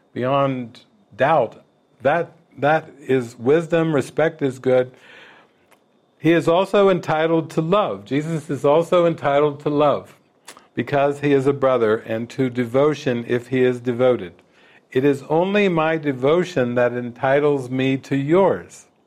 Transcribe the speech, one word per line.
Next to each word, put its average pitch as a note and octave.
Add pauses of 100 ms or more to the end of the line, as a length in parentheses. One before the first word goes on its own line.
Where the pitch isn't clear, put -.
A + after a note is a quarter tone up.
(140)
beyond B2+ (340)
doubt." C3 (400)
That, D#3+ (220)
that D3+
is B2+
wisdom. D#3+
Respect D3+
is B2
good. B2+ (1300)
He D#3
is D#3+
also G3
entitled D#3+
to E3
love. D#3
Jesus D3+
is C3
also E3
entitled C#3+
to D3+
love C#3+ (580)
because C#3+
he C#3+
is C3+
a C#3+
brother, B2
and A2+
to C3
devotion B2
if A#2+
he B2+
is B2
devoted. A#2+ (580)
"It C3
is C3+
only F#3+
my D#3+
devotion C#3
that B2
entitles C3+
me C3
to C3+
yours." C#3 (200)